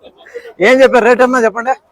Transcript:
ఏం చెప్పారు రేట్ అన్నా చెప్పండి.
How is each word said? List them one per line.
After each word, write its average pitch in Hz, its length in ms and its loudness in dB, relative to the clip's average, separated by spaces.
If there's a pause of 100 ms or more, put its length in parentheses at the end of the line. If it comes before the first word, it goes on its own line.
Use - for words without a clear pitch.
(600)
ఏం 254 220 2
చెప్పారు 233 220 2
రేట్ 247 180 2
అన్నా 254 220 0
చెప్పండి. 226 260 -4 (220)